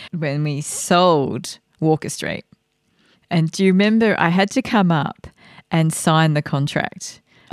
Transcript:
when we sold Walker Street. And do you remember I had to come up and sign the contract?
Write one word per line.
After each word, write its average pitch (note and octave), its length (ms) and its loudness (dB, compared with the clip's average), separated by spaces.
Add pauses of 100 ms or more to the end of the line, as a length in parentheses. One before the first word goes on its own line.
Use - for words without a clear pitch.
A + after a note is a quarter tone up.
(180)
when D3+ 260 -4
we D3 180 -4
sold D#3 1000 0 (200)
Walker D#3 300 0
Street. - 360 -8 (840)
And D#3+ 220 0
do F#3+ 140 0
you F#3 60 6
remember G#3+ 480 2
I E3+ 100 2
had F#3+ 220 2
to C4+ 100 0
come F#3+ 300 2
up - 360 -2 (440)
and D#3+ 200 2
sign D#3+ 420 2
the D3 80 0
contract? - 800 -4 (320)